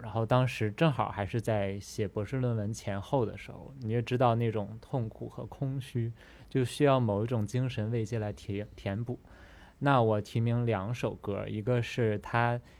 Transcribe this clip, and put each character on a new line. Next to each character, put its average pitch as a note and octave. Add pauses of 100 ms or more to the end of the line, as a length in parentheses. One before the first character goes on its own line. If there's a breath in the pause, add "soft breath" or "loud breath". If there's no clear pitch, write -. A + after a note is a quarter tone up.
然 A2+
后 A2+
当 B2+
时 A2
正 D#3+
好 A2
还 G2
是 A#2
在 G2+
写 G2
博 G#2
士 C3
论 B2
文 G#2+
前 G2
后 A#2+
的 G2
时 -
候， F#2+
你 A2
也 A#2
知 A#2+
道 A#2+
那 A#2
种 G#2
痛 A#2
苦 -
和 B2
空 C3+
虚， A#2 (380 loud breath)
就 C3
需 C#3+
要 C3+
某 G#2
一 -
种 A#2
精 B2+
神 A2
慰 A#2
藉 A2+
来 G#2
填， G2+
填 G2+
补。 B2 (600 loud breath)
那 C3+
我 G#2+
提 -
名 A#2
两 G#2+
首 A#2
歌， G2+
一 G#2
个 A#2+
是 A2
她 A#2+ (200 loud breath)